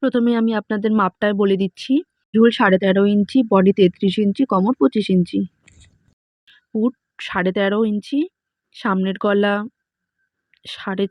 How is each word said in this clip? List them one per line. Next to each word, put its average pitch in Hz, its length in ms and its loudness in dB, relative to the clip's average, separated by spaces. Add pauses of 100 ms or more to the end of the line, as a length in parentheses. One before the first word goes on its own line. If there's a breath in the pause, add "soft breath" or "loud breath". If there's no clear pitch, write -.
প্রথমে 240 300 0 (100)
আমি 226 200 0
আপনাদের 214 400 -4
মাপটা 190 260 -2 (160)
বলে 196 200 2
দিচ্ছি। - 300 -6 (420)
ঝুল 226 140 6 (100)
সাড়ে 190 240 4
তেরো 196 200 2 (120)
ইঞ্চি, 208 240 0 (140)
বডি 196 260 4
তেত্রিশ 185 360 2 (100)
ইঞ্চি, 202 260 0
কোমর 202 300 0
পঁচিশ 240 340 0
ইঞ্চি, 185 260 0 (1300 soft breath)
পুট 226 220 -2 (340)
সাড়ে 185 300 -2
তেরো 202 220 0 (120)
ইঞ্চি, 208 280 -6 (580)
সামনের 190 480 -2
গলা 202 300 2 (1120)
সাড়ে 196 440 -6